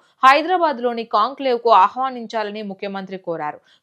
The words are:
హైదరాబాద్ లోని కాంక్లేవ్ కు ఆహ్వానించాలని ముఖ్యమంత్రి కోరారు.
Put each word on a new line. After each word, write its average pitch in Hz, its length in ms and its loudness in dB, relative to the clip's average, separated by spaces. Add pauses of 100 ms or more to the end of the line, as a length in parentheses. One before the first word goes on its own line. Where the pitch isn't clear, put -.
(260)
హైదరాబాద్ 311 600 2
లోని 233 180 -4 (120)
కాంక్లేవ్ 247 500 0
కు 233 60 4 (100)
ఆహ్వానించాలని 220 800 -4 (100)
ముఖ్యమంత్రి 196 460 -10 (100)
కోరారు. 156 320 -6 (240)